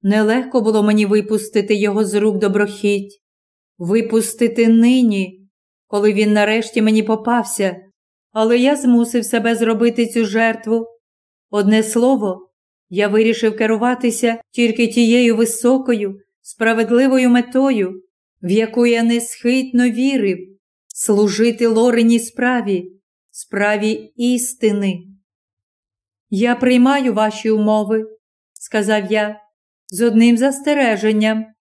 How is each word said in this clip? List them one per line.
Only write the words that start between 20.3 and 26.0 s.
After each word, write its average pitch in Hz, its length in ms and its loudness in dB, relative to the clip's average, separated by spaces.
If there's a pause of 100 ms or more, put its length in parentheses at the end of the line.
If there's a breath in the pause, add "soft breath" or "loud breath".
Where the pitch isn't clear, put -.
служити 220 800 0
Лориній 233 520 2
справі, 220 800 -4 (320)
справі 208 600 -2 (240)
істини. 214 840 -2 (1300)